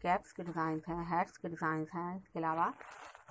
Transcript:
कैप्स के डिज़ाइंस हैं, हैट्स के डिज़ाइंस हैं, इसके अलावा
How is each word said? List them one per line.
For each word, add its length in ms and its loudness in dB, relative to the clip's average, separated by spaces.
कैप्स 300 2
के 100 -8
डिज़ाइंस 460 0
हैं, 180 -2
हैट्स 300 2
के 120 -6
डिज़ाइंस 460 0
हैं, 220 -2
इसके 220 -8
अलावा 340 4